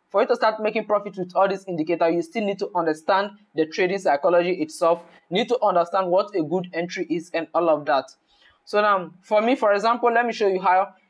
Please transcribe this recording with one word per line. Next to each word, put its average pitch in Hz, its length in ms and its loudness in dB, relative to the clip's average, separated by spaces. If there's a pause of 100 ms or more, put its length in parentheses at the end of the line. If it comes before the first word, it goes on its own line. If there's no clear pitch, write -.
for 196 140 0
you - 60 2
to 240 100 2
start 220 240 0
making 214 240 -4
profit 202 320 -2
with 180 180 -8
all 190 120 4
these 190 180 -4
indicators, 170 500 0
you 170 60 0
still 214 240 -6
need 196 140 -2
to 202 140 -4
understand 180 580 -2 (220)
the 160 120 0
trading 185 340 -2
psychology 180 540 2
itself. 165 500 -2 (260)
You 180 100 -2
need 240 100 -2
to 240 120 0
understand 190 460 0
what 190 280 0
a 180 60 0
good 180 320 -4
entry 175 360 -6
is 165 240 -6
and 165 200 -4
all 170 160 2
of 147 160 0
that. 139 200 0 (580)
So 208 180 -2
now, 190 300 0 (100)
for 214 200 2
me, 240 140 2
for 220 180 2
example, 226 380 2
let 233 140 2
me 233 60 -2
show 220 160 0
you 185 140 0
how, 190 320 2 (160)